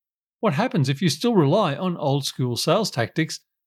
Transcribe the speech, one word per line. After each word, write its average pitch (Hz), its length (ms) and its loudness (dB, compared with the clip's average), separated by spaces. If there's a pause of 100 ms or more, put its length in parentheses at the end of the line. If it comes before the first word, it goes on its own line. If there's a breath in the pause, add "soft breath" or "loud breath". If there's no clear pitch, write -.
(400)
What 202 140 0
happens 170 360 0
if 139 140 -2
you 170 60 2
still 233 260 0
rely 160 400 4
on 180 220 -4
old-school 135 600 -2
sales 185 320 0
tactics - 520 -4 (260)